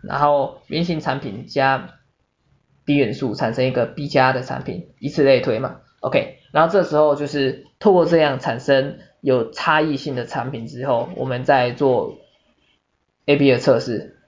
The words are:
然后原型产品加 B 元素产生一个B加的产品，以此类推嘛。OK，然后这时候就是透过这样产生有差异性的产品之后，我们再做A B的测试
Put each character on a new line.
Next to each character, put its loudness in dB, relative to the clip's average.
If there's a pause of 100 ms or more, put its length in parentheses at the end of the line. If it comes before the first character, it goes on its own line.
然 -8
后 2
原 -4
型 -4
产 -4
品 -10
加 -2 (880)
B 0
元 2
素 -4
产 -4
生 0
一 0
个 0
B -10
加 2
的 -4
产 -8
品， -10
以 -8
此 0
类 6
推 -2
嘛。 -8 (200)
OK， -4 (120)
然 2
后 2
这 2
时 -2
候 4
就 -6
是 -4 (120)
透 4
过 4
这 4
样 2
产 -4
生 0 (240)
有 0
差 0
异 0
性 -6
的 -6
产 -6
品 -10
之 -12
后， -2
我 -6
们 -6
再 2
做 0 (1040)
A 4
B 4
的 4
测 2
试 -8